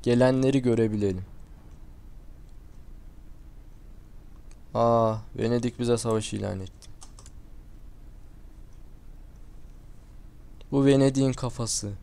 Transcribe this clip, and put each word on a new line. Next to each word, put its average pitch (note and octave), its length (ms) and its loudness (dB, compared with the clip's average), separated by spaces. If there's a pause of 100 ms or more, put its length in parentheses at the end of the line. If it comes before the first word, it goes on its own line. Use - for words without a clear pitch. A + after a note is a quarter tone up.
gelenleri C3 580 6
görebilelim. G#2+ 640 4 (3500)
Aa, A#2 420 6 (200)
Venedik A#2+ 440 2
bize A#2+ 180 4
savaş A2 360 0
ilan G2 260 -4
etti. - 300 -12 (3750)
Bu C#3 140 6
Venedik'in C3+ 480 6
kafası. A#2 580 -2 (120)